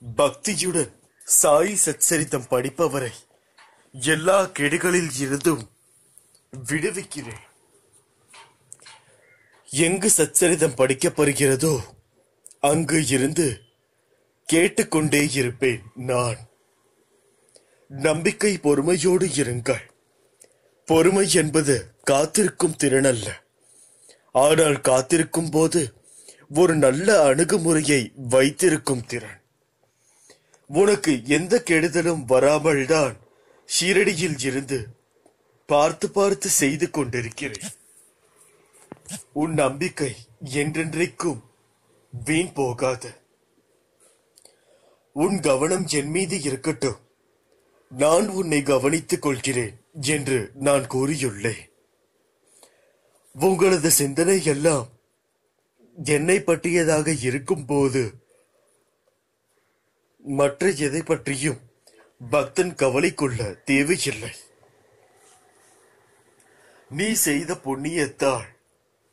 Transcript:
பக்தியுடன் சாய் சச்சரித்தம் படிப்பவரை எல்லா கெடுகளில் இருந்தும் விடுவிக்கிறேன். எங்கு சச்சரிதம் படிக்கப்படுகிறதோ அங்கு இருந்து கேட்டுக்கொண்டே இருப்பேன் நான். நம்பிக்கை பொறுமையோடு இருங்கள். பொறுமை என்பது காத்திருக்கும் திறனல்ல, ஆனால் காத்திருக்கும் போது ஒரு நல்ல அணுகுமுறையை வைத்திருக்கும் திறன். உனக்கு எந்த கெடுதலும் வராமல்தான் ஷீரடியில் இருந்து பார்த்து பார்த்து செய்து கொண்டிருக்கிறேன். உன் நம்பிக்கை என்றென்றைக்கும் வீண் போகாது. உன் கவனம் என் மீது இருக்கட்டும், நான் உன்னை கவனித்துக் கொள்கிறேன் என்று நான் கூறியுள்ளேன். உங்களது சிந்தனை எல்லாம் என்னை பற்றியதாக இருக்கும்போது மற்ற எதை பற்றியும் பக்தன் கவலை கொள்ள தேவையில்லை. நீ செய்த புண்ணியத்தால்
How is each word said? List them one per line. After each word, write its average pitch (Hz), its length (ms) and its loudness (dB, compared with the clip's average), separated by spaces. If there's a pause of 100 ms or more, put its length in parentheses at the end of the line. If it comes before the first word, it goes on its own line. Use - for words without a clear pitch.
(180)
பக்தியுடன் 160 760 -2 (320)
சாய் 175 600 4
சச்சரித்தம் 143 600 -2
படிப்பவரை 131 640 -2 (800)
எல்லா 160 540 2
கெடுகளில் 170 760 0
இருந்தும் 139 500 -2 (840)
விடுவிக்கிறேன். 147 920 -8 (2250)
எங்கு 175 480 0
சச்சரிதம் 160 580 2
படிக்கப்படுகிறதோ 135 1040 0 (800)
அங்கு 156 460 0
இருந்து 135 560 -2 (840)
கேட்டுக்கொண்டே 151 880 2
இருப்பேன் 123 500 -2 (140)
நான். 123 420 -4 (1500)
நம்பிக்கை 165 680 0
பொறுமையோடு 165 680 2
இருங்கள். 123 680 -4 (920)
பொறுமை 175 480 4
என்பது 151 600 0 (100)
காத்திருக்கும் 160 800 0
திறனல்ல, 131 500 2 (960)
ஆனால் 147 500 4
காத்திருக்கும் 156 680 0
போது 156 440 0 (600)
ஒரு 165 220 4
நல்ல 156 480 4
அணுகுமுறையை 156 920 2
வைத்திருக்கும் 135 880 0
திறன். 113 360 -12 (1300)
உனக்கு 160 580 2
எந்த 170 400 0
கெடுதலும் 160 600 0
வராமல்தான் 139 880 2 (640)
ஷீரடியில் 175 640 0
இருந்து 131 420 -4 (800)
பார்த்து 160 460 0
பார்த்து 196 380 0
செய்து 143 400 0
கொண்டிருக்கிறேன். 123 800 -8 (1600)
உன் 160 200 -4
நம்பிக்கை 143 640 -2 (280)
என்றென்றைக்கும் 151 960 -4 (840)
வீண் 160 300 -2
போகாது. 127 600 -4 (2000)
உன் 185 260 0
கவனம் 151 480 0
என் 143 220 -4
மீது 180 320 -4
இருக்கட்டும், 135 580 -4 (920)
நான் 156 380 2
உன்னை 170 360 -2
கவனித்துக் 143 580 0
கொள்கிறேன் 123 640 -4 (180)
என்று 131 520 -2
நான் 135 360 0
கூறியுள்ளேன். 127 840 -4 (1600)
உங்களது 175 580 2
சிந்தனை 160 520 2
எல்லாம் 147 460 0 (1120)
என்னை 151 360 0
பற்றியதாக 160 680 0 (140)
இருக்கும்போது 135 920 -2 (2000)
மற்ற 139 520 0
எதை 147 320 -2
பற்றியும் 143 580 -4 (680)
பக்தன் 147 460 -2
கவலை 139 380 0
கொள்ள 120 400 -4
தேவையில்லை. 139 800 -2 (2500)
நீ 202 240 -2
செய்த 165 400 -2
புண்ணியத்தால் 135 920 -4 (640)